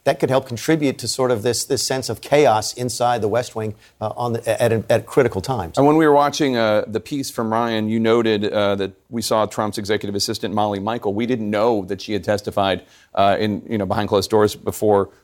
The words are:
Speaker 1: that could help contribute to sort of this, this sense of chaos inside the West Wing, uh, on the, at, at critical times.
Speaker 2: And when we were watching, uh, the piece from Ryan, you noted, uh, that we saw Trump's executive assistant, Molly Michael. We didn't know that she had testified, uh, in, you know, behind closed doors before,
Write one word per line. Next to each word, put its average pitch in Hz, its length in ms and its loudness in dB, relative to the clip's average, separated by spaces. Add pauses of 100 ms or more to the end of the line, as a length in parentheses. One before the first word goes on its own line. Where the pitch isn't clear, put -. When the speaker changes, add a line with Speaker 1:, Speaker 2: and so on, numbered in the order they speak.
Speaker 1:
that 139 140 2
could 107 100 0
help 131 180 2
contribute 143 520 -2
to 113 100 -8
sort 127 220 0
of 110 120 0
this, 117 220 -2
this - 180 -2
sense 131 280 -4
of 110 100 -8
chaos 110 540 2
inside 120 480 -2
the 110 60 2
West 120 280 -2
Wing, 110 180 -6 (280)
uh, 107 140 -4
on 120 180 -2
the, 117 280 -2
at, 113 280 2
at 110 160 0
critical 120 340 0
times. 95 380 -4
Speaker 2:
And 139 80 6
when 151 100 6
we 160 100 4
were 147 60 6
watching, 143 440 2
uh, 107 300 2
the 107 140 -4
piece 139 300 -8
from 113 200 -4
Ryan, 110 380 0
you 113 120 0
noted, 110 520 2
uh, 101 220 2
that 98 180 -4 (160)
we 117 140 -6
saw 110 240 2
Trump's 107 320 -4
executive 101 360 -4
assistant, 104 380 -4
Molly 104 280 0
Michael. 107 340 -4
We 117 120 -4
didn't 113 220 -2
know 104 380 2
that 98 160 -8
she 110 100 -8
had 98 100 -2
testified, 98 600 -2 (320)
uh, 98 240 4
in, 104 300 -2
you 113 100 -2
know, 98 80 -2
behind 98 220 -2
closed 98 220 2
doors 107 240 4
before, 101 560 0 (140)